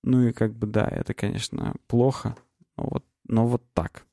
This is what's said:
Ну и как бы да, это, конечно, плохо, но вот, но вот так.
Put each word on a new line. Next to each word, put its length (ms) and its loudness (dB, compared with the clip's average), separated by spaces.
Ну 240 4
и 40 0
как 220 0
бы 120 -4
да, 200 0
это, 280 -4
конечно, 600 -4
плохо, 500 2
но 140 -4
вот, 140 -6
но 200 4
вот 160 0
так. 400 -4